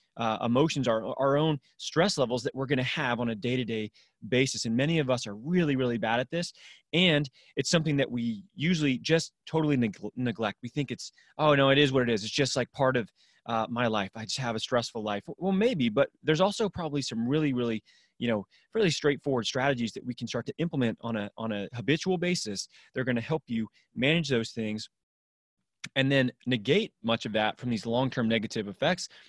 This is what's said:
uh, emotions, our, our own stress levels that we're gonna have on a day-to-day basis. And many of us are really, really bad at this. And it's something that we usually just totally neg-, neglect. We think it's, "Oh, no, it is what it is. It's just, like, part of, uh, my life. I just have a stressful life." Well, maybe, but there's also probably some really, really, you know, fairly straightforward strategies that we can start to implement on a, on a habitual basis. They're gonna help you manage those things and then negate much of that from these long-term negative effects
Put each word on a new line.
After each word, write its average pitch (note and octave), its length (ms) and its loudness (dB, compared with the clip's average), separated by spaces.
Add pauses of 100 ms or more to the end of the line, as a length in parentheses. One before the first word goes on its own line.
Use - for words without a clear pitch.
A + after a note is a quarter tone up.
(180)
uh, A2 280 0
emotions, B2+ 420 2
our, A2+ 160 2 (160)
our C#3 160 4
own D3+ 240 2 (180)
stress - 400 0
levels B2 260 2
that C3+ 100 -4
we're C3 140 -6
gonna C3 160 2
have B2 360 -2
on A#2+ 100 0
a A2+ 60 -2
day-to-day A2+ 540 -2 (400)
basis. B2+ 360 2
And A2+ 120 0
many D#3+ 220 2
of C3 100 0
us B2 160 0
are G2+ 100 -10
really, D3 420 2
really B2 200 0
bad A2 220 0
at B2+ 100 -2
this. E3+ 240 -6 (400)
And D#3 340 4 (280)
it's - 160 -2
something D#3 260 2
that C3+ 120 2
we A#2 340 -4 (100)
usually D3 460 0
just D#3 320 2 (160)
totally D3+ 300 2
neg-, A2+ 200 2 (180)
neglect. A2+ 460 -4
We A#2+ 80 -10
think C#3+ 220 -4
it's, - 200 -10 (280)
"Oh, D3+ 160 6
no, C3+ 140 6
it C3+ 100 6
is C#3+ 120 6
what C3 120 4
it A#2 60 0
is. G#2+ 140 2
It's G#2+ 80 -8
just, C3+ 240 0
like, B2 160 -2
part C3 240 2
of, A2+ 140 -2 (380)
uh, A2+ 220 -2
my A#2+ 160 -2
life. G#2+ 300 0
I A2 80 -10
just - 140 -8
have A#2+ 180 -2
a A2 40 -4
stressful A#2 440 -4
life." G#2 240 -4
Well, F3 240 -6
maybe, F#3+ 380 2
but A2+ 200 0 (140)
there's D#3 180 2
also G3+ 280 0
probably D3 320 -6
some A#2 260 -4
really, D3 260 0
really, A#2 300 -2 (340)
you A#2+ 120 -4
know, G#2 160 -2 (260)
fairly A3 180 2
straightforward C#3+ 560 0
strategies B2+ 460 -2
that - 140 -12
we A#2+ 100 -8
can - 120 -10
start A#2 180 -6
to - 120 -8
implement C3+ 440 0
on A2+ 160 -4
a, G2+ 200 -4
on A2+ 140 -4
a G2+ 220 -4
habitual D#3 440 0
basis. E3+ 520 -4 (240)
They're C3 100 -4
gonna A#2 160 0
help D#3 280 -4
you A2+ 200 -2 (260)
manage D3 360 0
those A#2 220 0
things G#2+ 380 -6 (1040)
and C3+ 160 2
then C3 200 4 (160)
negate C3 460 0 (100)
much A2+ 240 -2
of G#2+ 60 -8
that G#2+ 260 0
from B2 100 -6
these A2 160 -4
long-term A#2+ 420 0
negative A2 400 -2
effects C#3+ 400 -2 (220)